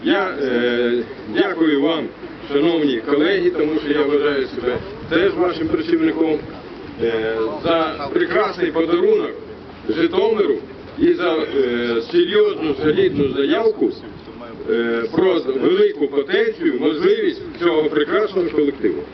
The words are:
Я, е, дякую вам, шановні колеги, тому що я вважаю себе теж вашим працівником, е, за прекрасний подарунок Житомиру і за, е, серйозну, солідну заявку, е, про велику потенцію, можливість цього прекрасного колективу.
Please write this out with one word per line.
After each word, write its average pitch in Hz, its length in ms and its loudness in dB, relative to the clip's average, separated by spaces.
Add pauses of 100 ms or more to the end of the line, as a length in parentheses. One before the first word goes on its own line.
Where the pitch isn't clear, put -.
Я, 196 260 0 (120)
е, 120 640 0 (320)
дякую 165 460 2
вам, 151 240 0 (480)
шановні 147 440 2
колеги, 165 600 2
тому 151 140 0 (140)
що 143 140 0
я 143 60 2
вважаю 143 420 0
себе 123 300 -4 (320)
теж 170 240 2
вашим 160 340 -2
працівником, 160 720 0 (640)
е, 113 320 0 (280)
за 156 500 -2
прекрасний 175 580 0
подарунок 170 600 2 (580)
Житомиру 185 680 2 (440)
і 175 140 4
за, 170 220 0
е, 120 680 0 (100)
серйозну, 175 720 2
солідну 147 540 2
заявку, 185 540 2 (800)
е, 117 420 0
про 175 280 4 (220)
велику 185 460 4
потенцію, 170 720 0
можливість 180 640 2 (180)
цього 226 240 2
прекрасного 175 680 0
колективу. 139 520 0 (120)